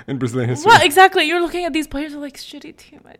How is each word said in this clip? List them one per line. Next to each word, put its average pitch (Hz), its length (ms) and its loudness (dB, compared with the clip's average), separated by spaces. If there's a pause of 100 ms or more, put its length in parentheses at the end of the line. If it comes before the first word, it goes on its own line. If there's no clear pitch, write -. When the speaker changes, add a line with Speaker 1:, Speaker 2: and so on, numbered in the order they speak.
Speaker 1:
in 135 120 -6
Brazilian 120 320 -4
history. 294 200 -2
Speaker 2:
Well, 427 100 8
exactly. 370 440 4
You're 330 160 -2
looking 349 240 -4
at 330 80 -6
these 302 160 -4
players, 285 240 -10
you're 294 80 -14
like, 285 160 -14
"Shitty - 400 -20
team. - 280 -20
I - 160 -20